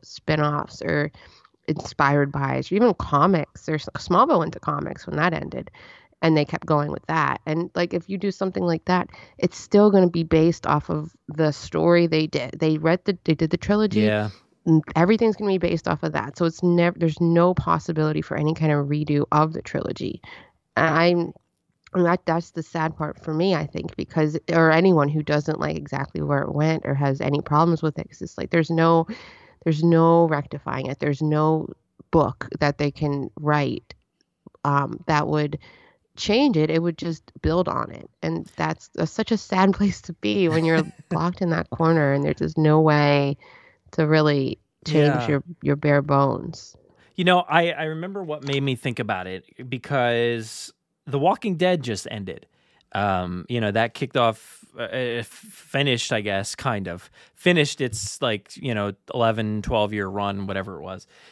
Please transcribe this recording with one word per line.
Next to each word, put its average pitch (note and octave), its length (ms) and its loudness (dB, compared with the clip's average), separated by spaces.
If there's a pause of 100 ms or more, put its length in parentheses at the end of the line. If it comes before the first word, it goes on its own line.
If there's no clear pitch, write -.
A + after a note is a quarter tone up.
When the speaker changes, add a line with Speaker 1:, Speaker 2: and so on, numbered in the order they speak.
Speaker 1:
spin-offs D3 800 -4
or D3+ 300 -2 (560)
inspired C#3+ 640 0
by, C3+ 260 -4
or C3 40 -4 (100)
even G#3 240 4
comics, D3+ 720 0
there's D#3 200 -4 (120)
Smallville A3+ 420 2
went D#3+ 140 -4
to - 60 -14
comics - 460 -6
when - 120 -6
that E3+ 160 0
ended, - 360 -8 (520)
and D#3+ 140 4
they D3 100 4
kept - 200 -8
going D3 260 0
with - 160 -10
that. D3+ 380 0
And, D#3+ 300 -4
like, F3+ 180 -2
if F3 160 -6
you G3 80 -6
do F#3+ 140 -2
something F#3+ 320 -4
like E3+ 220 -2
that, F3+ 240 0 (280)
it's - 200 -2
still G#3 340 6
gonna F#3 180 6
be E3+ 140 -2
based E3 420 2
off D3 240 0
of D#3 260 -6 (120)
the D3+ 240 0
story E3+ 560 2
they D#3 200 0
did. C3 320 -6
They D#3 180 2
read D#3+ 280 0
the, F#3 200 -2
they D#3+ 100 2
did D#3 160 -2
the F3+ 60 -2
trilogy. G#3 440 0
Speaker 2:
Yeah. G#3 280 0 (360)
Speaker 1:
And D#3+ 180 4 (120)
everything's G#3 420 4
gonna G#3 140 -2
be F#3+ 60 2
based E3+ 300 -2
off E3 160 -2
of D#3+ 100 -4
that. C#3+ 240 -6
So F3 80 0
it's E3 160 -2
nev-, F3 380 2
there's E3 220 0
no E3+ 320 4
possibility D#3 680 -2
for D#3 140 -6
any D#3 180 0
kind D#3 180 0
of C#3+ 160 0
redo D3 440 0
of D#3 220 2
the - 80 -8
trilogy. - 600 -8 (540)
And D3 200 2
I'm, F3 380 2 (600)
and F3+ 120 2
that, E3+ 200 0
that's E3 260 -2
the E3 100 -10
sad D#3+ 360 -6
part - 260 -8
for D#3+ 100 -6
me, F3 220 2
I D3+ 100 -2
think, - 300 -10
because, D#3 420 -2 (140)
or E3 200 6
anyone D#3+ 380 4
who D3+ 140 -2
doesn't D3+ 360 -2
like D#3 180 -4
exactly C#3+ 440 -8
where C#3+ 220 0
it - 100 -6
went D#3 320 0
or C#3 80 -2
has C#3 280 0
any C#3+ 200 0
problems D#3+ 400 2
with D#3 160 -4
it, - 120 -8
'cause - 120 -18
it's - 160 -14
like, - 140 -8
there's E3 180 0
no, E3 380 4 (560)
there's D#3 200 0
no E3 440 6
rectifying C#3+ 580 -6
it. C3 140 -8
There's C#3+ 220 -2
no D#3 460 0 (440)
book - 360 2 (120)
that C#3+ 180 0
they C#3+ 140 -2
can C#3+ 480 -4
write, D3 560 -2 (720)
um, C#3+ 420 0
that D3+ 200 2
would D3+ 300 -2 (580)
change A#3+ 420 2
it. D#3 120 2
It E3 140 0
would E3+ 140 -4
just - 340 -8 (100)
build E3+ 260 0
on - 240 -6
it. - 180 -18 (120)
And D#3+ 240 -4 (100)
that's D#3 420 -6
a, E3 100 0
such - 240 -4
a A3+ 60 2
sad F#3+ 360 2
<laughs> - 20 0
place G3 280 0
to F3 100 -12
be G3+ 340 0
when D#3+ 180 2
you're D#3+ 180 4 (140)
Speaker 2:
<laughs> - 140 -12
Speaker 1:
locked E3+ 300 -2
in F3 80 0
that E3 220 -2
corner D#3+ 420 2
and C#3+ 100 0
there's D3 140 0
just D#3 200 -4
no D#3 240 6
way C#3+ 540 4 (580)
to D#3 120 0
really D3+ 540 2 (260)
change D3+ 220 4
Speaker 2:
Yeah. B2 200 0
Speaker 1:
your, C#3+ 160 0 (200)
your C#3+ 120 0
bare C#3+ 280 2
bones. C#3 720 -2 (400)
Speaker 2:
You F#3 100 -2
know, F3+ 140 4
I, E3+ 320 2
I D3+ 140 -6
remember F3 380 -8
what D3+ 200 -8
made C#3 200 -2
me C3+ 120 0
think A#2 240 -6
about G2+ 280 -4
it F#2 180 -12 (240)
because A#2+ 1000 -2 (340)
The C#3+ 140 -4
Walking F#3 360 0
Dead F3 280 0
just A#2 260 -6
ended. F#2+ 360 -12 (480)
Um, F2+ 560 -2
you A#2+ 100 -2
know, G#2+ 120 0
that A2+ 220 0
kicked - 220 -8
off A#2 420 -2 (220)
uh, A#2+ 400 -6
f-, A2+ 80 -10
finished, - 840 -4
I A2 80 0
guess, G2+ 340 -4
kind G#2 320 -4
of F2+ 220 -12 (260)
finished E3 460 2
its, A2 400 -6
like, G#2+ 340 -4
you - 180 -6
know, G2+ 200 -2 (200)
eleven, A2 480 0
twelve G#2+ 320 -2
year G2+ 140 -4
run, G2+ 400 -6
whatever F#2+ 320 -8
it - 40 -14
was. F#2 220 -14 (260)